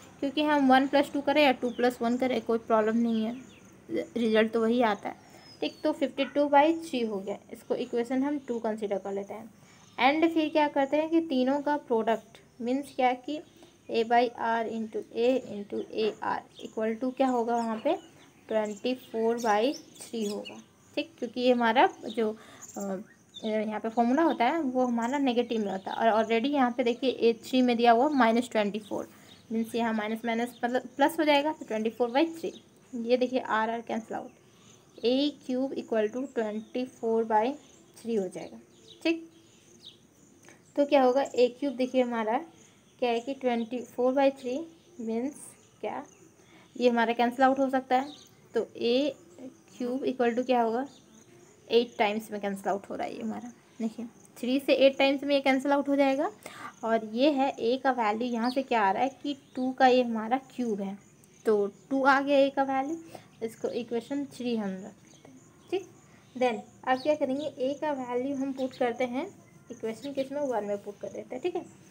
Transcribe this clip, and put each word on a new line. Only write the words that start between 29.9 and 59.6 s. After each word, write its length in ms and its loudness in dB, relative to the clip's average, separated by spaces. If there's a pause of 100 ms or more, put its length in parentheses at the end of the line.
minus 320 -4
minus 380 -4
मतलब 240 -2 (100)
plus 220 2
हो 60 2
जाएगा, 260 4
तो 140 -12
ट्वेंटी 240 -4
फ़ोर 220 0
बाई 200 4
थ्री, 220 -8 (400)
ये 240 0
देखिए 240 0
R, 280 0
R 180 -6
cancel 300 -6
आउट, 140 -12 (640)
A 340 2 (140)
cube 300 -4
equal 360 -2
to 240 -6
twenty 560 -4
four 340 0
by 280 2 (440)
three 180 -4
हो 120 0
जाएगा, 320 -14 (440)
ठीक। 280 -2 (1400)
तो 100 4
क्या 180 6
होगा, 200 4
ए 240 2 (120)
क्यूब 160 -4
देखिए 280 0
हमारा 340 -2 (640)
क्या 100 0
है 100 0
कि 140 -6
ट्वेंटी 520 -4
फ़ोर 280 0
by 180 4
three 240 -6 (460)
means 340 -4 (460)
क्या, 220 -8 (720)
ये 140 2
हमारा 240 2
cancel 320 2
out 140 4
हो 100 0
सकता 260 0
है, 160 -2 (420)
तो 120 -2 (120)
ए 380 0 (640)
cube 280 -4
equal 320 0
to 80 -2
क्या 160 2
होगा, 240 -2 (840)
eight 300 2
times 340 -2
में 100 -8
cancel 300 -4
out 180 -6
हो 60 -8
रहा 120 -6
है 80 -10
ये 60 -12
हमारा, 300 -8 (300)
देखिए 240 -6 (320)
थ्री 220 -2
से 160 2
एट 220 6
times 260 2
में 120 0
ये 60 2
cancel 300 2
out 180 2
हो 60 2
जाएगा। 340 2 (540)
और 300 0
ये 180 4
है 200 0
A 320 0
का 100 4
value, 340 -2
यहाँ 220 -2
से 140 -2
क्या 180 0
आ 100 4
रहा 120 0
है 60 2 (140)
कि 140 -6 (180)
टू 160 -2